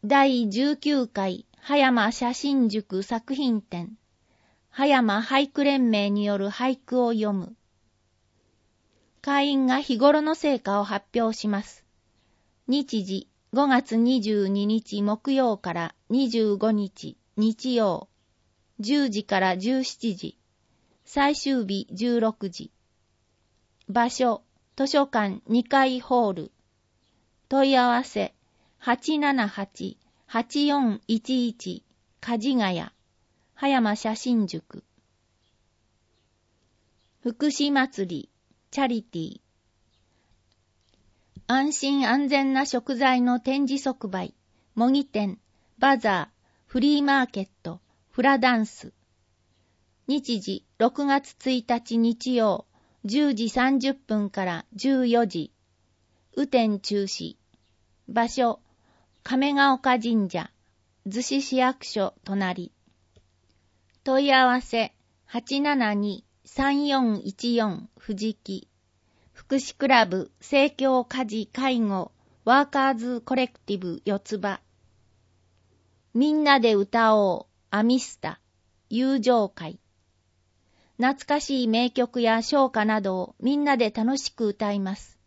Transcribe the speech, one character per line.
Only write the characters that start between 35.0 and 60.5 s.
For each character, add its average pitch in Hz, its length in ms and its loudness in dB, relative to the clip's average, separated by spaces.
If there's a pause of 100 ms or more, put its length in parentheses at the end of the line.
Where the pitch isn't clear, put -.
福 247 260 -4
祉 285 260 0
祭 262 340 0
り、 165 220 -10 (420)
チ 285 100 -2
ャ 269 60 2
リ 233 160 -2
テ - 160 -10
ィ 160 140 -8
ー。 - 60 -20 (2000)
安 269 260 0
心 277 340 0
安 269 220 2
全 269 240 2
な 269 120 0
食 262 300 -4
材 254 260 2
の 247 200 2
展 269 260 0
示 269 160 -4
即 254 240 -6
売、 185 260 -6 (420)
模 240 160 4
擬 277 120 2
店、 208 360 -4 (380)
バ 269 200 4
ザ 196 340 -2
ー、 - 140 -20 (220)
フ 254 120 -4
リ 285 200 4
ー 285 40 0
マ 277 200 2
ー 247 40 -2
ケ 196 140 -8
ッ 190 80 -8 (120)
ト、 170 200 -14 (280)
フ - 120 -4
ラ 269 180 4
ダ 247 160 4
ン 220 100 0
ス。 - 280 -18 (1120)
日 254 320 -2
時、 190 240 -8 (140)
六 254 280 0
月 277 300 0 (140)
一 254 180 -2
日 233 300 -2
日 233 380 0
曜、 220 300 0 (380)
十 277 300 0
時 220 160 -2
三 262 300 2
十 269 140 -2
分 214 360 -4
か 196 160 -4
ら 170 280 -6
十 254 320 0
四 233 220 2
時。 165 240 -8 (840)
雨 285 100 -2
天 220 320 0
中 202 240 -4
止。 180 320 -10 (720)
場 233 220 -2
所、 240 320 -2 (600)
亀 269 300 0
ヶ 277 200 4
岡 254 260 2
神 220 300 0
社、 165 200 -6 (560)